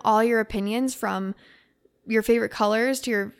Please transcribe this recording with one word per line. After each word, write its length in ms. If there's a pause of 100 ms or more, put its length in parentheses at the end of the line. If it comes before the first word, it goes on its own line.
all 180
your 160
opinions, 540
from 400 (720)
your 160
favorite 300
colors 500
to 80
your 300